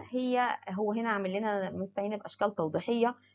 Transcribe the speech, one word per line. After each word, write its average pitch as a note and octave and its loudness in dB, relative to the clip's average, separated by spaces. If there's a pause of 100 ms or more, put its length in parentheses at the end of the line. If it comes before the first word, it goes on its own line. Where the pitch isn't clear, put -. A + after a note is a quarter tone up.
(100)
هي، B3 2 (120)
هو G#3 0
هنا A#3 0
عامل G3 0
لنا G3+ 0
مستعين G3 -4
بأشكال G#3 -2
توضيحية، A3+ 2 (200)